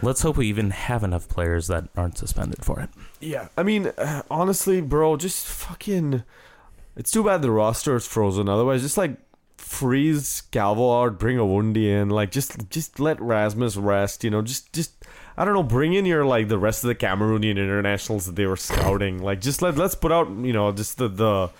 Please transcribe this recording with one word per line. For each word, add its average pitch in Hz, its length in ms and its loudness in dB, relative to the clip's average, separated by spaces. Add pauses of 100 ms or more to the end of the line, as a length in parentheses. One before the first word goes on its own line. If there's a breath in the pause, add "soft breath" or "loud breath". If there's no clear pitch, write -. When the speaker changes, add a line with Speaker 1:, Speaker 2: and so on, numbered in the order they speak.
Speaker 1:
Let's 127 220 0
hope 156 120 0
we 127 120 2
even 104 240 0
have 110 340 -2
enough 90 240 -2
players 85 380 0
that 82 280 -2
aren't 87 220 -2
suspended - 480 -4
for - 160 -4
it. - 80 -8 (320 loud breath)
Speaker 2:
Yeah, 151 340 -8
I 170 80 0
mean, 202 340 0
uh, 143 320 -4
honestly, 185 520 0
bro, 156 340 2
just 175 320 -6
fucking, 160 760 -4 (760 loud breath)
it's - 140 -6
too 220 120 2
bad 190 180 2
the 127 100 2
roster 110 440 2
is 113 100 -2
frozen. 101 440 0
Otherwise, 123 320 2
just, 139 160 -4
like, 170 180 0 (420)
freeze 139 840 0 (100)
Calvo 117 500 2
out, 113 160 0
bring 120 200 0
Owundi 107 480 2
in, 101 240 2
like, 104 220 2
just, 127 380 -6
just - 300 -8
let 156 220 0
Rasmus 107 560 0
rest, 101 480 0
you 113 40 0
know, 107 120 2
just, 120 320 -8
just - 280 -6 (400 loud breath)
I 180 40 2
don't 202 100 2
know, 185 80 2
bring 139 300 2
in 196 120 2
your, 160 180 4
like, 113 260 2
the 107 100 2
rest 107 240 0
of 120 60 0
the 117 40 0
Cameroonian 107 640 2
internationals 101 720 0
that 87 80 -8
they 101 100 0
were 95 100 2
scouting. 95 680 0
Like, 98 180 -2
just 139 220 -2
let, 175 120 0
let's 185 200 0
put 160 160 0
out, 165 180 4
you 117 240 -2
know, 104 180 2
just 104 280 -6
the, 123 80 0
the, 98 420 2 (100)